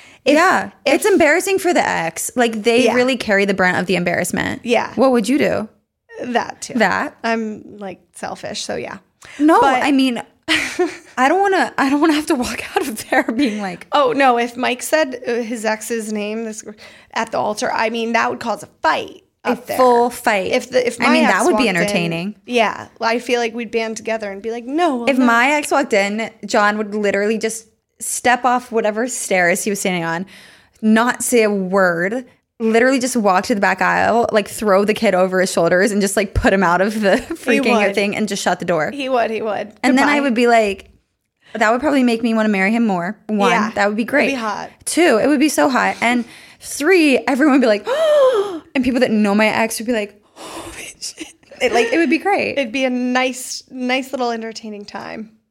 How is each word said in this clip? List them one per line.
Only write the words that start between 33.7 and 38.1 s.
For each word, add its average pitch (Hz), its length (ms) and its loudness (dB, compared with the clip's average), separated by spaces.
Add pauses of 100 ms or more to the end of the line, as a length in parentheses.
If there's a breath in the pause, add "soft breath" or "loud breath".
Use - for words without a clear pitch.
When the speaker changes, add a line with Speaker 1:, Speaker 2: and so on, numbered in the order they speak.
Speaker 2:
aisle, 190 500 2
like, 208 160 0
throw 202 380 2
the 208 80 2
kid 208 220 0
over 185 260 2
his 185 100 -2
shoulders 180 400 2
and 202 100 0
just, 196 140 -2
like, 208 200 -2
put - 180 2
him 196 100 4
out 175 180 4
of 214 200 -2
the 196 160 4
<laughs> - 140 -8
freaking 247 560 0
Speaker 1:
would. 196 80 -4
Speaker 2:
thing 208 200 0